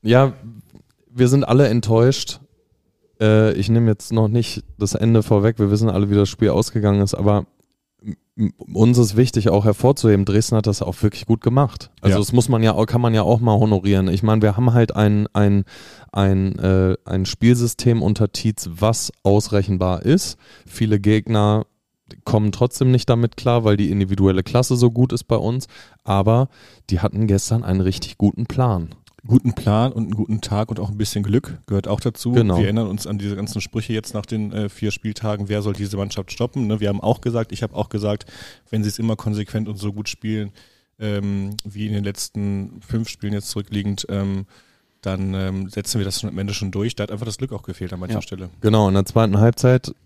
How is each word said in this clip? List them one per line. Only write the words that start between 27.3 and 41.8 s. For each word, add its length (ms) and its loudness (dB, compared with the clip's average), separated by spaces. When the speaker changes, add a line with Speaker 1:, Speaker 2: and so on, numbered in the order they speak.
Speaker 1:
einen 180 -2
richtig 380 -4
guten 280 0
Plan. 480 -2
Speaker 2:
Guten 300 2
Plan 380 0
und 100 -6
einen 120 -4
guten 260 -4
Tag 280 -4
und 120 -8
auch 100 -6
ein 80 -10
bisschen 240 -4
Glück 440 -4
gehört 200 -4
auch 140 -4
dazu. 320 -4
Speaker 1:
Genau. 260 2
Speaker 2:
Wir 60 2
erinnern 240 -2
uns 180 -8
an 120 -6
diese 180 -6
ganzen 240 -8
Sprüche 320 -8
jetzt 220 -8
nach 120 -8
den, 260 -6
äh, 160 -6
vier 220 -6
Spieltagen, 580 -6
wer 140 -2
soll 120 -4
diese 220 -8
Mannschaft 360 -8
stoppen? 340 -4
Ne? 140 -2
Wir 80 0
haben 120 -4
auch 200 0
gesagt, 320 -6
ich 100 -8
habe 140 -8
auch 120 -4
gesagt, 380 -6
wenn 140 -4
sie 60 -2
es 100 -8
immer 160 -2
konsequent 540 -6
und 80 -10
so 160 -6
gut 160 -10
spielen, 420 -8
ähm, 520 -4
wie 220 -10